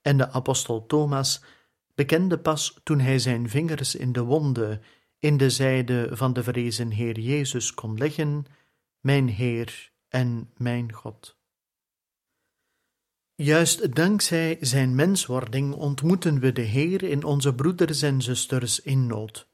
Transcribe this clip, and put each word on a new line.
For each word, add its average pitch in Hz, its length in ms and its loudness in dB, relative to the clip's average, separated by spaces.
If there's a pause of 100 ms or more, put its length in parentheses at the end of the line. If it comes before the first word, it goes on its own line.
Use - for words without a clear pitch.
En 143 160 4
de 131 140 4
apostel 123 560 -2
Thomas 143 560 0 (520)
bekende 160 440 2
pas - 440 -2
toen 151 160 0
hij 135 200 4
zijn 120 300 0
vingers 147 460 -2
in 127 180 -4
de 120 100 -2
wonde 120 580 0 (380)
in 151 180 2
de 135 140 4
zijde 123 680 0
van 127 160 0
de 123 100 -2
verrezen 120 480 -2
Heer 110 280 -4
Jezus 131 560 -4
kon 110 240 -8
leggen: 147 460 -2 (560)
"Mijn 135 280 2
Heer 117 640 -4 (160)
en 123 480 -2
mijn 120 360 -4
God." - 460 -16 (2000)
Juist 156 600 2
dankzij 165 680 2
zijn 131 340 2
menswording 139 800 0
ontmoeten 151 680 2
we 127 120 4
de 120 100 -2
Heer 147 400 0
in 156 220 -2
onze 143 300 0
broeders 156 480 0
en 135 200 2
zusters 123 580 -2
in 135 260 0
nood. 110 480 -8